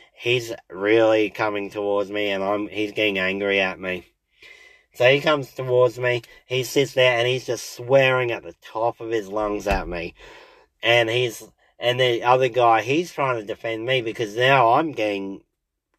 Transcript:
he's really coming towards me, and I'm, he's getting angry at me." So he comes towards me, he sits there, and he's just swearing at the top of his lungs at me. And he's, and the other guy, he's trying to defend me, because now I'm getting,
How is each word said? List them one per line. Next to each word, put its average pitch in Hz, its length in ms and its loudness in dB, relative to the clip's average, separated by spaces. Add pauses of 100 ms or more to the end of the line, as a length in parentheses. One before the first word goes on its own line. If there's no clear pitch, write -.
(140)
he's 120 380 -2 (180)
really 107 600 2
coming 104 380 -4
towards 101 440 -4
me, 104 180 -2
and 98 140 -2
I'm, 104 240 -2
he's 104 240 -6
getting 104 260 0
angry 98 400 0
at 92 220 -2
me." 92 260 -8 (880)
So 123 160 4
he 143 100 2
comes 147 320 -2
towards 123 460 0
me, 123 240 -2 (240)
he 127 160 -2
sits 135 320 0
there, 127 240 4
and 120 80 0
he's 127 200 -2
just - 260 -6
swearing 127 580 2
at 95 140 -6
the 85 180 -16
top 113 380 -4
of 113 100 -10
his 110 160 -2
lungs 104 400 -4
at 95 220 -2
me. 87 260 -8 (720)
And 117 260 4
he's, 120 320 -4 (380)
and 123 180 -2
the 120 240 0
other 127 260 4
guy, 117 340 4
he's 151 280 -2
trying 131 300 -4
to 104 40 -12
defend 113 420 -8
me, 127 160 0
because 110 340 -6
now 123 380 4
I'm 156 180 0
getting, 101 480 -4 (580)